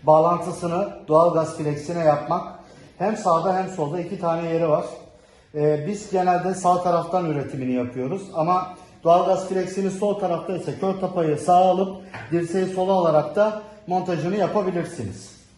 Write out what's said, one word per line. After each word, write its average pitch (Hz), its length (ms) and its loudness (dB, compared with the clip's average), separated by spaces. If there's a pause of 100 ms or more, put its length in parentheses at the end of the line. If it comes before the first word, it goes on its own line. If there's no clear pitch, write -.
bağlantısını 170 960 2 (100)
doğalgaz 165 480 4
flexine 160 480 -4
yapmak. 151 560 0 (380)
Hem 208 180 -2
sağda 180 400 2
hem 185 120 -4
solda 165 320 -4
iki 180 200 -8
tane 170 280 -2
yeri 165 200 0
var. 156 160 2 (720)
Ee, 151 320 0
biz 202 240 -8
genelde 180 440 0
sağ 180 280 2
taraftan 175 420 0
üretimini 135 480 -4
yapıyoruz 127 500 -4 (120)
ama 180 400 -2 (300)
doğalgaz 185 440 4
flexinin 190 420 -2
sol 208 240 -2
tarafta 180 420 -4
ise 139 220 -6
kör 190 220 -2
tapayı 170 380 0
sağa 180 320 6
alıp 190 320 0 (300)
dirseği 175 340 0
sola 185 260 0
alarak 165 440 2
da 214 260 2 (240)
montajını 175 500 -2
yapabilirsiniz. 175 1040 -4 (180)